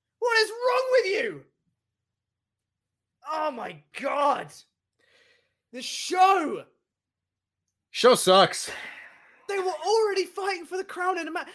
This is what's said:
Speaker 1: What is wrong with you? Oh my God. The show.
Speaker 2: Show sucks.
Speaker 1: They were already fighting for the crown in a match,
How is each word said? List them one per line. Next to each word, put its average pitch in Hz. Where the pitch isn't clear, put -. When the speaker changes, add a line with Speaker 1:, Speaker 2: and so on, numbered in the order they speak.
Speaker 1:
What 453
is 440
wrong 508
with 453
you? 240
Oh 311
my 190
God. 269
The 247
show. 359
Speaker 2:
Show -
sucks. -
Speaker 1:
They 403
were 370
already 403
fighting 370
for 359
the 370
crown 359
in 320
a -
match, 330